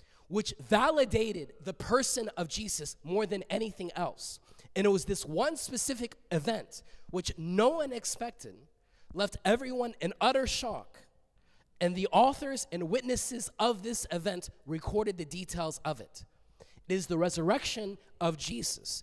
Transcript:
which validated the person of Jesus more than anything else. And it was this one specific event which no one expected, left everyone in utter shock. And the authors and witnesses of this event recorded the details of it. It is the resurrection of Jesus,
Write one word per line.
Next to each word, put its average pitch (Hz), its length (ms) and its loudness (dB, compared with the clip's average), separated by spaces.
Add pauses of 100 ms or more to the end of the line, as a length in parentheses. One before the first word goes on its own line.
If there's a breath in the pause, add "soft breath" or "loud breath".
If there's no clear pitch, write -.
(260 soft breath)
which 202 340 -2
validated 220 920 2 (100)
the 180 100 -6
person 240 640 0
of 175 120 -2
Jesus 185 560 -6
more 196 220 0
than 190 220 -4
anything 196 460 -4
else. - 460 -6 (340 loud breath)
And 196 100 4
it 208 60 8
was 190 160 4
this 196 180 -2
one 233 320 0
specific 247 600 -4 (140)
event 180 520 0 (260 loud breath)
which 180 300 -2
no 185 320 4
one 302 220 0
expected, - 640 -6 (600 soft breath)
left 196 280 0
everyone 240 600 2
in 175 180 0
utter 254 260 6
shock. 180 520 -4 (840 soft breath)
And 175 140 4
the 190 180 0
authors 269 600 4
and 170 180 -2
witnesses 247 680 -2
of 214 240 2
this 226 280 -4
event 180 400 -4 (160)
recorded 202 500 0
the 170 80 -6
details 170 600 -6
of 147 160 -2
it. - 240 -16 (640 loud breath)
It 180 60 0
is 185 120 -2
the 175 100 0
resurrection 190 800 2 (240 soft breath)
of 170 160 2
Jesus, - 680 -6